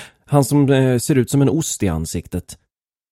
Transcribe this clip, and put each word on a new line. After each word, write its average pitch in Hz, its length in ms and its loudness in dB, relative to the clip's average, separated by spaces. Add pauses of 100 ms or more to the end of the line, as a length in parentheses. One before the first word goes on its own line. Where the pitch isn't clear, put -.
(240)
han 143 200 2
som, 143 260 2
eh, 131 280 2
ser 151 160 -2
ut 123 160 0
som 139 120 2
en 135 60 4
ost - 340 -4
i 98 60 0
ansiktet." 82 680 -8 (540)